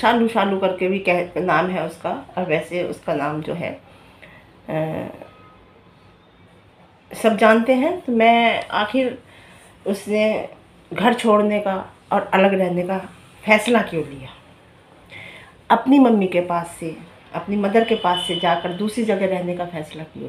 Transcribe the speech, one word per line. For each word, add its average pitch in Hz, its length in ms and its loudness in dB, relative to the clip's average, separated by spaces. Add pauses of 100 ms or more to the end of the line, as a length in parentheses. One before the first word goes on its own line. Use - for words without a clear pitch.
शालू, 233 280 4
शालू 202 300 2
करके 185 300 0
भी 196 100 0
कह, 175 420 0
नाम 170 260 2
है 175 200 -4
उसका, 180 400 -8 (120)
और 180 60 -2
वैसे 170 380 -2
उसका - 320 -6
नाम 151 280 -4
जो 151 120 -8
है, 104 260 -8 (880)
अ, 160 380 -6 (2250)
सब 220 140 -2
जानते 226 360 4
हैं। 285 280 0
तो 254 120 -6
मैं 233 560 2
आखिर 254 500 -2 (680)
उसने 214 600 -2 (440)
घर 226 220 4
छोड़ने 208 460 2
का 190 340 -6 (180)
और 196 220 -2
अलग 196 200 4
रहने 180 280 0
का 185 160 -4 (460)
फ़ैसला 214 380 4
क्यों 160 220 -4
लिया, 135 240 -14 (1400)
अपनी 262 280 4
मम्मी 220 280 6
के 180 140 0
पास 175 400 -4
से, 160 160 -8 (380)
अपनी 196 220 -4
मदर 208 280 4
के 226 100 0
पास 180 340 0
से 175 120 -4
जाकर 175 320 0
दूसरी 208 320 -4
जगह 196 220 0
रहने 180 300 -2
का 175 80 -4
फ़ैसला 160 380 -10
क्यों 139 260 -14